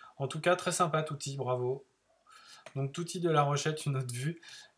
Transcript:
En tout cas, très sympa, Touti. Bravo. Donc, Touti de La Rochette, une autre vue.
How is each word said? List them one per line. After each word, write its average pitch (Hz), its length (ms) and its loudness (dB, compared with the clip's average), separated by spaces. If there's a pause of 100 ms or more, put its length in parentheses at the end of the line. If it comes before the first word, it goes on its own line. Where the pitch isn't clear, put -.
(160)
En 139 120 -2
tout 160 120 -6
cas, 175 140 6
très 180 160 -2
sympa, 160 320 4
Touti. 143 340 -6
Bravo. 127 480 0 (920)
Donc, 139 160 -2
Touti 175 260 -6
de 170 100 2
La 151 140 6
Rochette, 143 420 0
une 143 120 0
autre 123 180 -2
vue. 147 260 -4 (380)